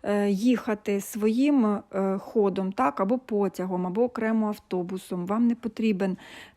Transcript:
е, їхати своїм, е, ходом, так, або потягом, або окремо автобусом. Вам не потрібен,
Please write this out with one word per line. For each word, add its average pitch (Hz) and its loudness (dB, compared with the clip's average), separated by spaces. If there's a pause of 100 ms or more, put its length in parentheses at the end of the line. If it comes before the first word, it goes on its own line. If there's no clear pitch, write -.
е, 202 2
їхати 208 0
своїм, 226 2
е, 196 0
ходом, 190 0
так, 269 0
або 226 2
потягом, 185 -2
або 196 0
окремо 226 0
автобусом. 185 -6
Вам 226 2
не 233 2
потрібен, 196 -2 (400)